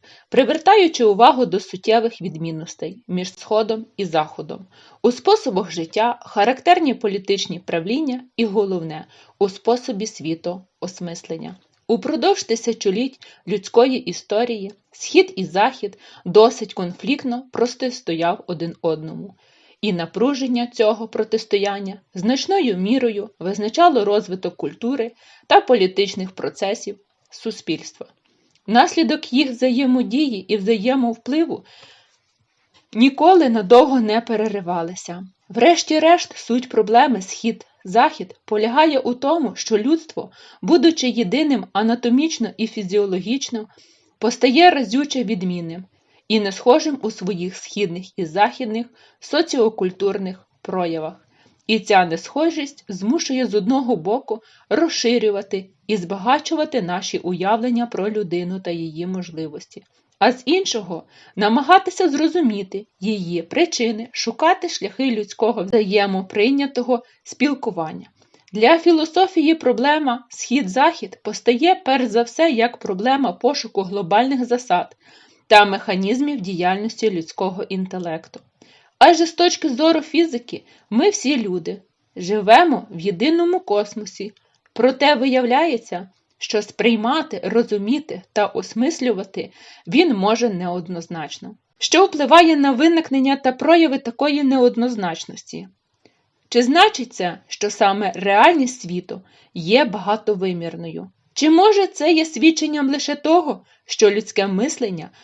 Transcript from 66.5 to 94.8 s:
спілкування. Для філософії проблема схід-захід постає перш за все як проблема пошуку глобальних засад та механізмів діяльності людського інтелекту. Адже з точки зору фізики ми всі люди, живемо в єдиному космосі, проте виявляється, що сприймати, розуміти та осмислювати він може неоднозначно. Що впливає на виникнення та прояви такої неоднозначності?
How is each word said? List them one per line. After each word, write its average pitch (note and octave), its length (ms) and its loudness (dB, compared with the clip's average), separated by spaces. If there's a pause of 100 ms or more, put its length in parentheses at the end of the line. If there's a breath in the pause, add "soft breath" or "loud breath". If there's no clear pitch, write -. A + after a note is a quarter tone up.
спілкування. F3+ 840 -4 (440 soft breath)
Для A#3+ 260 6
філософії D#4+ 760 2
проблема B3+ 720 0
схід-захід B3+ 920 -2
постає B3 520 2 (100)
перш C4 200 0
за A3 160 0
все D#4 300 0
як A#3 260 0
проблема A#3 540 -2
пошуку C#4 500 -2
глобальних G#3 640 0
засад A#3+ 500 -2 (520 soft breath)
та G#3 180 8
механізмів G#3 760 -2
діяльності F#3+ 680 -2
людського F3+ 520 -6
інтелекту. F#3 760 -8 (600 soft breath)
Адже E4 260 6
з E4 60 -6
точки F4 380 0
зору D#4 320 2
фізики C#4 640 -4 (260 soft breath)
ми C4+ 200 2
всі D4 280 -2
люди, F#3 440 -6 (340)
живемо G#3+ 760 4
в E3+ 80 -12
єдиному D#4+ 600 0
космосі, G#3 720 -6 (420)
проте C4 420 4
виявляється, B3 920 0 (280)
що - 240 -4
сприймати, A3+ 840 -2
розуміти G#3 800 -2 (120)
та G#3 120 0
осмислювати G3 1080 -4 (360 loud breath)
він C#4 280 2
може A3+ 340 0
неоднозначно. F3 1080 -10 (240)
Що F#4 260 4
впливає D#4+ 500 6
на C#4 160 4
виникнення C#4 640 2
та C#4 160 -2
прояви D4+ 460 4
такої C#4+ 460 -2
неоднозначності? A#3 1200 -2 (840)